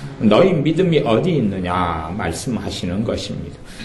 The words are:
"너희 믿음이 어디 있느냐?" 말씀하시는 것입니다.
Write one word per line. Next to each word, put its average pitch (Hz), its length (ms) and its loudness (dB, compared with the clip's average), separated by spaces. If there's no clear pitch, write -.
"너희 123 340 6
믿음이 156 520 2
어디 151 300 2
있느냐?" 90 840 -2
말씀하시는 95 880 -4
것입니다. - 540 -6